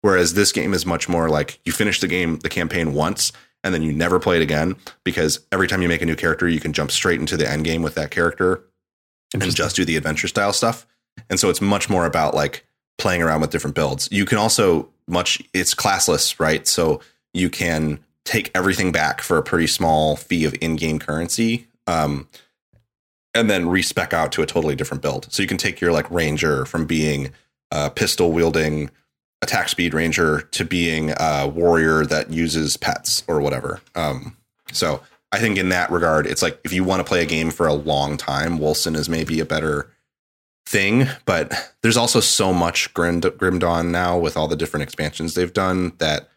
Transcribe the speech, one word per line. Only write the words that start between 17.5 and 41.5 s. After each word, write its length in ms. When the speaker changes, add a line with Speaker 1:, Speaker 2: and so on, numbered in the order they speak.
Speaker 1:
take 280
everything 380
back 300
for 160
a 60
pretty 240
small 480
fee 300
of 160
in-game 380
currency, 680
um, 400
and 160
then 200
respec 440
out 200
to 80
a 40
totally 300
different 260
build. 300
So 100
you 60
can 100
take 220
your, 120
like, 200
ranger 540
from 200
being 460
a 180
pistol 420
wielding 580
attack 280
speed 240
ranger 480
to 240
being 540
a 280
warrior 580
that 260
uses 440
pets 520
or 120
whatever. 420
Um, 400
so 300
I 80
think 180
in 120
that 220
regard, 360
it's 140
like, 220
if 100
you 100
wanna 200
play 180
a 40
game 260
for 160
a 60
long 440
time, 420
Wolcen 360
is 120
maybe 320
a 60
better 460
thing, 420
but 560